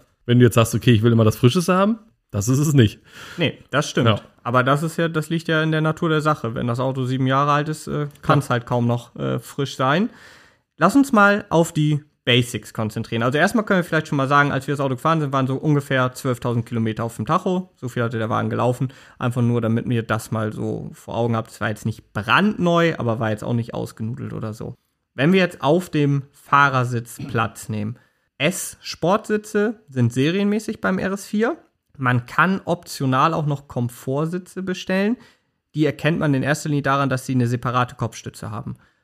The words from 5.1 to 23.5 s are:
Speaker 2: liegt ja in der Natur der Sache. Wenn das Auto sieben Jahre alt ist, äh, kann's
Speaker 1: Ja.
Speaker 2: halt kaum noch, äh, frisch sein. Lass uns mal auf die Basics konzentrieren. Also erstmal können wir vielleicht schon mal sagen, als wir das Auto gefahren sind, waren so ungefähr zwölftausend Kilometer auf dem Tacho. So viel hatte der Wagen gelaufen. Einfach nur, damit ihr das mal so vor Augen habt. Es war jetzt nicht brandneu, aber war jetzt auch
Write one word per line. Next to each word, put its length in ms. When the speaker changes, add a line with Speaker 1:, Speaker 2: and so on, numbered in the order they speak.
Speaker 2:
liegt 200
ja 140
in 100
der 80
Natur 280
der 120
Sache. 340
Wenn 140
das 120
Auto 240
sieben 220
Jahre 240
alt 180
ist, 200
äh, 180
kann's 240
Speaker 1:
Ja. 40
Speaker 2:
halt 160
kaum 200
noch, 300
äh, 240
frisch 360
sein. 320
Lass 180
uns 160
mal 380
auf 220
die 320
Basics 480
konzentrieren. 520
Also 140
erstmal 260
können 160
wir 40
vielleicht 240
schon 80
mal 120
sagen, 240
als 160
wir 60
das 60
Auto 140
gefahren 260
sind, 120
waren 160
so 80
ungefähr 580
zwölftausend 520
Kilometer 380
auf 120
dem 100
Tacho. 480
So 140
viel 160
hatte 140
der 120
Wagen 180
gelaufen. 440
Einfach 240
nur, 180
damit 260
ihr 180
das 260
mal 220
so 400
vor 240
Augen 200
habt. 140
Es 100
war 80
jetzt 160
nicht 280
brandneu, 840
aber 220
war 120
jetzt 140
auch 100